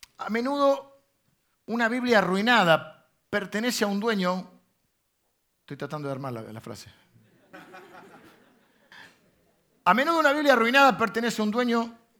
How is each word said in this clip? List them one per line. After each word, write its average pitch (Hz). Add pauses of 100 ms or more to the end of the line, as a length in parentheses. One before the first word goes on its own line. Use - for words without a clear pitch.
(180)
"A -
menudo 277 (640)
una 233
Biblia 240
arruinada 190 (220)
pertenece 208
a -
un 202
dueño". 185 (1080)
Estoy 143
tratando 143
de 139
armar 131
la, 113
la 110
frase. - (3000)
"A 180
menudo 320
una 294
Biblia 294
arruinada 240
pertenece 226
a 214
un 208
dueño 233 (220)